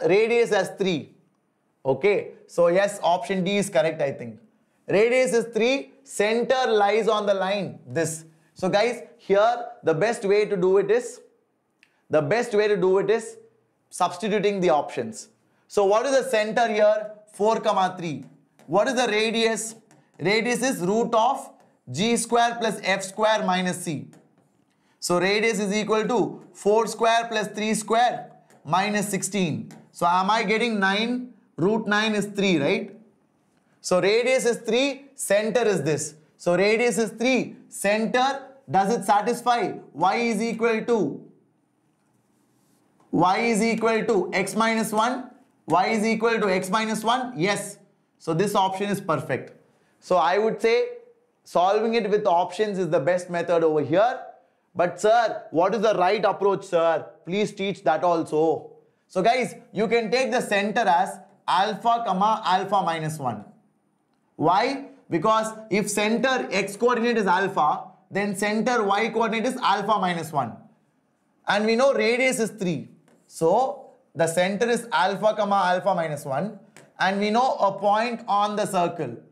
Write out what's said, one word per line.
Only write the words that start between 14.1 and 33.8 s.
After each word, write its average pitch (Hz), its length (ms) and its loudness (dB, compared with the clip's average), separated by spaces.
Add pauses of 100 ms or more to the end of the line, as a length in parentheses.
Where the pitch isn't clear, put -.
the 180 100 2
options. 139 600 -2 (380)
So 202 180 2
what 214 200 4
is 277 100 2
the 254 140 2
center 220 380 0
here? 214 440 2 (200)
Four 214 300 0
comma 190 360 0
three. 170 280 -8 (420)
What 202 200 2
is 269 60 -2
the 240 140 2
radius? 220 680 0 (440)
Radius 214 420 0
is 240 200 -2
root 208 340 0
of 247 340 0 (400)
G 208 260 0
square 233 440 0
plus 220 240 -4
F 190 200 0
square 214 400 0
minus 185 340 -2
C. 143 300 -8 (920)
So 175 200 0
radius 208 400 0
is 202 140 -2
equal 214 340 0
to 202 340 -2 (120)
four 214 320 2
square 226 440 0
plus 214 180 -2
three 214 260 -2
square 220 560 0 (340)
minus 202 460 -2
sixteen. 180 640 -4 (200)
So - 140 -4
am 185 240 2
I 226 140 2
getting 220 360 0
nine? 214 540 -2 (220)
Root 202 320 0
nine 214 260 0
is 208 140 -2
three, 190 320 2
right? 190 360 -2 (840)